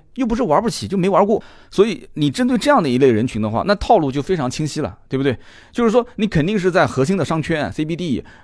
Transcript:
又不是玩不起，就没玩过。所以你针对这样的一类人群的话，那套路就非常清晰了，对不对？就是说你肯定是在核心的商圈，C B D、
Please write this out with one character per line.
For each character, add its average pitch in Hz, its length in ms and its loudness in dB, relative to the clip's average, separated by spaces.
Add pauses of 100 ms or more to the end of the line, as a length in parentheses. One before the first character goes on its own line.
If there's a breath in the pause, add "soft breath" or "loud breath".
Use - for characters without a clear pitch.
(140)
又 262 120 -4
不 226 80 -2
是 226 80 -2
玩 170 200 2
不 226 80 -2
起， 196 180 -8
就 196 80 -4
没 180 100 0
玩 196 200 4
过。 208 160 0 (280 loud breath)
所 202 160 4
以 - 280 -8
你 147 160 0
针 247 180 0
对 262 80 0
这 285 140 0
样 269 120 4
的 151 60 0
一 123 80 2
类 131 140 6
人 110 160 2
群 110 160 -4
的 107 80 -2
话， 107 160 -2
那 98 80 2
套 214 240 2
路 147 120 0
就 139 120 -4
非 190 120 -4
常 135 160 -2
清 151 160 -4
晰 151 140 -6
了， 101 260 -8
对 131 120 -4
不 135 40 -2
对？ 139 160 0 (320 loud breath)
就 240 140 -2
是 226 60 4
说 240 160 2 (100)
你 214 100 -2
肯 160 200 0
定 214 120 0
是 180 120 -2
在 165 160 2
核 - 180 0
心 175 100 0
的 185 80 -2
商 160 200 -2
圈 151 280 -4
，C 156 140 -6
B 160 100 -8
D、 151 300 -6 (200 loud breath)